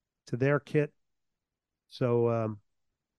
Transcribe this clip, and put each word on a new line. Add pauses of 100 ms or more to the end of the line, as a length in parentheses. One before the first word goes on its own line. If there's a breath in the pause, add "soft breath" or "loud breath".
(280)
to
their
kit. (960)
So,
um, (600)